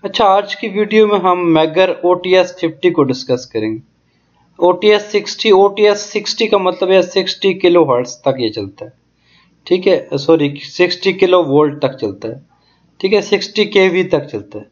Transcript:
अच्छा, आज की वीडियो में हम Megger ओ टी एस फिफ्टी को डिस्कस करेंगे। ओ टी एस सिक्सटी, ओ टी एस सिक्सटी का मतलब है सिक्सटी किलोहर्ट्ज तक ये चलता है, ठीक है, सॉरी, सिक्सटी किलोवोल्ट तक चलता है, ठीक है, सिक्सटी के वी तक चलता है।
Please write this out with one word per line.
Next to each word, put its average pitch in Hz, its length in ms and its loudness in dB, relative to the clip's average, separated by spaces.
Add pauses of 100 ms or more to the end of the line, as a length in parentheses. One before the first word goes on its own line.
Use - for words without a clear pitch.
अच्छा, 196 200 -2
आज 196 300 2
की 226 140 -8
वीडियो 208 380 2
में 208 120 0
हम 180 240 0 (120)
Megger 160 320 2 (180)
ओ 180 100 4
टी 180 200 -2
एस 180 260 2
फिफ्टी 170 300 -2
को 160 120 0
डिस्कस 127 500 -2
करेंगे। 110 280 -6 (800)
ओ 175 140 4
टी 180 160 0
एस 208 180 2
सिक्सटी, 208 440 -4
ओ 196 180 6
टी 202 140 -2
एस 208 240 2
सिक्सटी 214 400 -4
का 208 120 2
मतलब 185 320 -2
है 190 120 6
सिक्सटी 185 520 -2
किलोहर्ट्ज 156 640 2
तक 131 220 -4
ये 117 80 -2
चलता 104 360 -10
है, - 80 -20 (760)
ठीक 180 200 0
है, 156 320 0
सॉरी, 147 300 2 (160)
सिक्सटी 175 480 -2
किलोवोल्ट 151 720 2
तक 131 120 -2
चलता 104 340 -8
है, - 140 -14 (580)
ठीक 190 120 -2
है, 202 100 2
सिक्सटी 202 440 -2
के 190 220 2
वी 180 180 0
तक 143 180 -2
चलता - 340 -12
है। - 120 -18